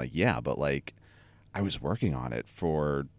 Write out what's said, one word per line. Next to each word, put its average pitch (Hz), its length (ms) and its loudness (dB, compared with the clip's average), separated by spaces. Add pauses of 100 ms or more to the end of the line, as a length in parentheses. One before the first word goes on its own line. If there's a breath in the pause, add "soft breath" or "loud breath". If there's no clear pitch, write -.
like, 65 200 -6
"Yeah, 113 180 4
but, - 160 0
like, 69 380 -2 (580 soft breath)
I 98 80 -2
was 101 180 0
working 90 360 0
on 62 180 -4
it 58 140 -4
for 73 580 0 (140)